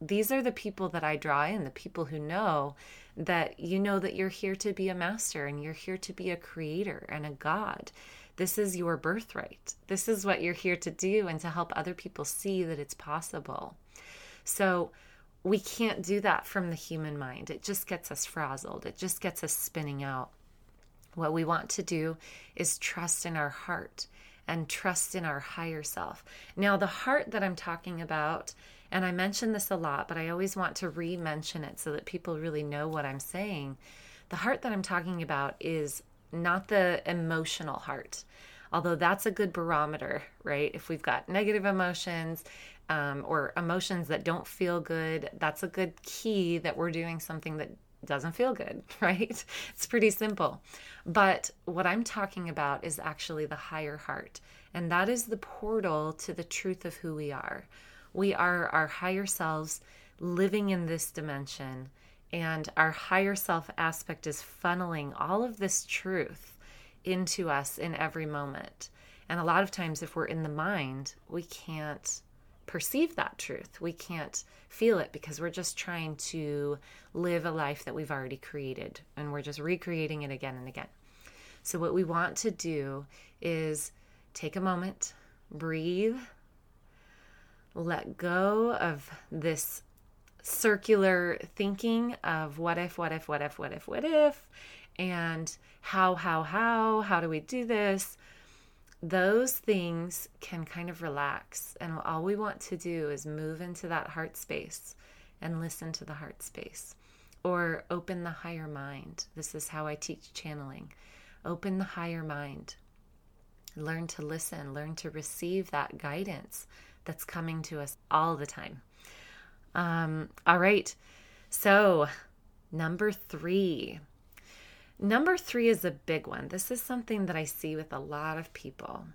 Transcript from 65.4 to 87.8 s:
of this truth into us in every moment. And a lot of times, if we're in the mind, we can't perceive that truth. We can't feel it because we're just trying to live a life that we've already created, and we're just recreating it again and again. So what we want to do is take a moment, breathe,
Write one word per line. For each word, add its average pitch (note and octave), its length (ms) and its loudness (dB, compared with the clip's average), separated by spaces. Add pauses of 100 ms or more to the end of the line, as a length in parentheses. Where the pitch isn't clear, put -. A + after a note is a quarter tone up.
of A#3 160 -2
this G3 260 2
truth - 760 -2 (460)
into F#3 440 0
us C#3 300 2
in E3 160 -2
every D#3 320 0
moment. C#3+ 640 -6 (380)
And E3+ 100 0
a E3+ 60 0
lot E3+ 180 6
of F#3+ 80 0
times, D#3+ 320 -2
if D#3+ 140 -8
we're D#3+ 80 2
in D#3+ 180 -2
the D#3 60 -2
mind, D3 680 -2 (140)
we E3+ 160 -4
can't - 760 -6 (460)
perceive D4+ 500 0
that - 220 -2
truth. - 420 -10
We E3+ 120 -2
can't - 520 -8 (240)
feel A3 300 6
it - 140 -2
because D3 280 -10
we're E3+ 100 -2
just F3 260 -4
trying E3 400 -4
to D3 600 -2 (360)
live E3+ 320 2
a E3+ 40 0
life D3+ 340 -2
that B2 100 -6
we've D3+ 160 -4
already C3+ 260 -4
created, - 640 -8 (160)
and D3 160 -6
we're C#3+ 100 -4
just D3 160 -8
recreating D#3+ 640 -2
it C#3 80 -6
again C3 260 -6
and B2+ 120 -10
again. C3 200 -10 (760)
So - 160 -4
what E3 160 2
we F#3 100 4
want E3+ 340 0
to A3 120 2
do C#3 560 -2 (340)
is D#3+ 520 -2 (420)
take D3+ 220 -6
a F#3+ 40 0
moment, F#3 540 -2 (360)
breathe, E3 680 0 (1700)